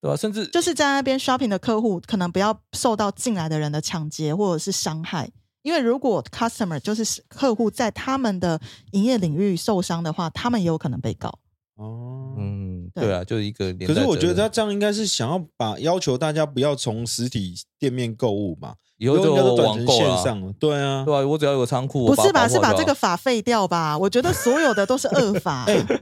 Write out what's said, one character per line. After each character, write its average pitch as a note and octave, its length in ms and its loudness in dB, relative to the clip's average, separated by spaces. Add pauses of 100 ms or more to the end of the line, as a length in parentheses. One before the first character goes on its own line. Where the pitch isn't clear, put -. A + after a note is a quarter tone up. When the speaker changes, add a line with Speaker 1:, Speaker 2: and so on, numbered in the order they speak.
Speaker 1:
对 D3 100 -2
啊， D3 60 0
甚 G#3+ 160 -4
至 G#3+ 160 -4
Speaker 2:
就 F4 120 0
是 E4+ 140 -2
在 D4+ 100 2
那 C#4 160 2
边 C4 160 0
shopping C4 300 0
的 G3+ 100 0
客 A3 240 0
户， G3+ 260 0
可 A3+ 100 -2
能 F3 140 0
不 F3+ 100 0
要 G#3 200 0 (120)
受 A3+ 240 0
到 G#3 160 0
进 A#3+ 220 -4
来 E3 140 -4
的 D#3 80 -2
人 D3+ 140 -2
的 D3+ 100 -2
抢 D#3 300 -6
劫 D3+ 240 -4
或 G3 180 0
者 D#3 60 0
是 G3 140 -4
伤 D#3+ 320 -4
害， E3 260 -6 (320)
因 D4+ 100 -4
为 E4+ 60 2
如 B3 180 2
果 A#3 280 0
customer， G3+ 560 -4
就 G#3 120 -4
是 A3 360 -4
客 C4 260 0
户 G#3+ 160 0
在 A#3 180 -2
他 C4 300 -4
们 G#3 220 -2
的 E3 200 0 (300)
营 G3 140 0
业 B3+ 120 2
领 E3 200 0
域 F#3+ 200 2
受 F#3+ 240 0
伤 E3+ 220 -2
的 D#3+ 100 -4
话， E3 160 -4
他 - 220 -4
们 A#3+ 100 2
也 F3 60 2
有 D#3+ 100 2
可 D#3 120 -6
能 A#2+ 120 -4
被 A2 140 -4
告。 - 240 -12 (380)
Speaker 3:
哦。 A2+ 600 -12
Speaker 1:
嗯， F#2+ 560 -8
Speaker 2:
对。 E3 120 -4
Speaker 1:
对 G2+ 100 2
啊， F2+ 80 -4
就 A2+ 140 -4
是 G#2+ 80 -2
一 G#2 80 -4
个 G2 140 -4
连 F#2 120 -6
带 F#2 80 -6
责 D#3 80 2
任。 - 0 -
Speaker 3:
可 F3 80 2
是 C#4 60 2
我 E3 80 2
觉 E3 100 0
得 F3+ 80 2
他 G#3 140 2
这 A3 120 -2
样 G#3+ 120 0
应 G3+ 80 -2
该 G#3 120 2
是 G#3+ 140 -2
想 B2+ 240 -2
要 F#3 100 -2 (160)
把， A2+ 220 -4
要 E3+ 220 0
求 B2+ 180 0
大 D#3 140 -2
家 D#3 120 0
不 C#3 140 -4
要 C#3+ 160 2
从 A#2 320 -4
实 A#2+ 220 -4
体 F#2+ 260 -6 (240)
店 C3 140 0
面 A#2+ 200 -4
购 G#2+ 200 0
物 G2 280 -4
嘛， - 140 -14 (220)
Speaker 1:
以 A2 120 -2
后 C#3+ 100 4
就 F#3+ 80 4
Speaker 3:
以 - 0 -
后 D#3 40 6
应 C#3 60 4
该 - 60 6
都 B2+ 140 6
转 A2 200 4
成 A#2+ 100 -2
线 A#2 180 6 (120)
上 F2+ 80 0
了。 B2+ 80 0
Speaker 1:
网 G2+ 80 -6
购 F#2 80 -8
了。 G2+ 100 -10
Speaker 3:
对 D3 240 0
啊。 C3+ 220 -2
Speaker 1:
对 D3 100 2
啊， C#3 100 2
我 D3+ 140 0
只 D3 60 0
要 C#3 80 4
有 C3+ 80 2
个 B2 40 2
仓 C3 220 -2
库， C3 200 0
Speaker 2:
不 C#4 100 8
是 - 60 6
吧， - 20 6
Speaker 1:
我 G4 80 6
把 B3 160 4
它 - 0 -
保 - 0 -
护 - 60 2
好 - 60 6
就 - 0 -
好。 - 100 4
Speaker 2:
是 - 20 4
把 - 40 4
这 - 80 2
个 C#4 80 2
法 F#3+ 240 2
废 A#3+ 240 0
掉 G#3 280 2
吧？ E3 280 0
我 F#3+ 140 2
觉 A#3+ 100 2
得 F4 120 2
所 C4 260 2
有 C#4+ 160 4
的 G3 100 2
都 B3+ 140 2
是 - 80 -4
恶 A#3+ 280 2
法。 D3 320 -2
Speaker 3:
<laughs> G3+ 40 2
哎， G3+ 100 4 (220)